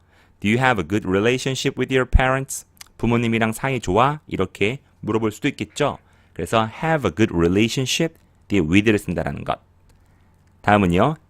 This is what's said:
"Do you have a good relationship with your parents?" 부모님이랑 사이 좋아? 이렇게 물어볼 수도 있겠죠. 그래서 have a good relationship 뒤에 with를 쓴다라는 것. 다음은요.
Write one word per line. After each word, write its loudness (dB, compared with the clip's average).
"Do -2
you 2
have 2
a -8
good -2
relationship 0
with -2
your 0
parents?" 0
부모님이랑 0
사이 -4
좋아? 0
이렇게 -4
물어볼 -2
수도 -8
있겠죠. -4
그래서 0
have 0
a -2
good 0
relationship 0
뒤에 2
with를 2
쓴다라는 -6
것. -4
다음은요. 4